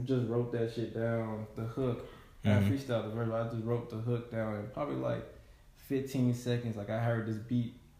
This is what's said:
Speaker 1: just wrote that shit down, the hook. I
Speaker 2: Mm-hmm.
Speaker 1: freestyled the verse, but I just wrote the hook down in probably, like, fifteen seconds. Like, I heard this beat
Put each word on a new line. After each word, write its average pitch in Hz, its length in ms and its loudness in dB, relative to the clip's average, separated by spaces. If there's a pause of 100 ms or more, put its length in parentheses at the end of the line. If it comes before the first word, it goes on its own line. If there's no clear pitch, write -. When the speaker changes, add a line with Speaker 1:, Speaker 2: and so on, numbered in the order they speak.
Speaker 1:
just 123 220 2
wrote 120 260 2
that 113 200 0
shit 110 200 -4
down, 113 640 0
the 113 80 -4
hook. 123 420 -2 (400)
I 104 40 6
Speaker 2:
Mm-hmm. 101 240 6
Speaker 1:
freestyled 113 320 0
the 107 100 -4
verse, 117 140 0
but 113 180 2
I - 20 -6
just 113 160 -4
wrote 120 240 0
the 110 80 -6
hook 117 340 -2
down 110 240 -2
in 104 180 -4
probably, 143 240 -4
like, 123 280 -2 (500)
fifteen 131 580 2
seconds. 120 440 0
Like, 101 140 -6
I 110 80 0
heard 117 280 2
this 110 100 0
beat 117 360 0 (260)